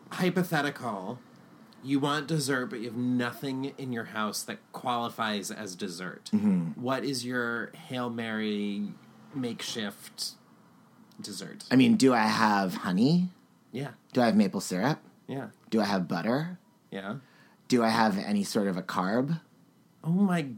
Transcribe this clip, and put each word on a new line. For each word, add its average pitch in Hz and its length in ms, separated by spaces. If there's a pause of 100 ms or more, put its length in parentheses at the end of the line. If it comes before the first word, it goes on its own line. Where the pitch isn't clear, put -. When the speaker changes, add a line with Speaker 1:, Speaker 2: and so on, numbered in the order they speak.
(120)
Speaker 1:
Hypothetical. 143 1080 (640)
You 139 160
want 143 280
dessert, 139 400
but 110 140
you 113 60
have 113 100
nothing 127 840
in 135 140
your 113 120
house 107 380
that 107 160 (140)
qualifies 113 800
as 104 240
dessert. 90 600
Speaker 2:
Mm-hmm. 104 460
Speaker 1:
What 127 240
is 127 200
your 120 500
Hail 123 360
Mary 107 760 (460)
makeshift - 1000 (880)
dessert? - 480
Speaker 2:
I 123 60
mean, 117 200
do 131 160
I 113 140
have 107 480
honey? 143 560 (420)
Speaker 1:
Yeah. 127 200 (200)
Speaker 2:
Do 127 80
I 120 60
have 104 100
maple 98 240
syrup? 110 380 (280)
Speaker 1:
Yeah. 127 220 (220)
Speaker 2:
Do 110 100
I 104 40
have 98 220
butter? 156 520 (320)
Speaker 1:
Yeah. 98 260 (520)
Speaker 2:
Do 120 140
I 110 60
have 110 300
any 101 260
sort 104 220
of 92 100
a 90 60
carb? 123 580 (640)
Speaker 1:
Oh 160 60
my 180 320 (160)